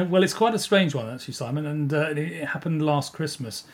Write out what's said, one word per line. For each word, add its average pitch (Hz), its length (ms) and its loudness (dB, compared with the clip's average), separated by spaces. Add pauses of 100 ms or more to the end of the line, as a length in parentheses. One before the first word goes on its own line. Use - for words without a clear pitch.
Well, 185 140 6
it's 190 120 2
quite 226 200 2
a 214 40 2
strange 196 360 2
one, 117 140 -4
actually, 127 260 -10
Simon, 135 300 -4
and, 147 280 -2
uh, 156 180 2
it, 151 80 -4
it 165 300 -4
happened 156 360 -2
last 147 300 0
Christmas 135 600 -6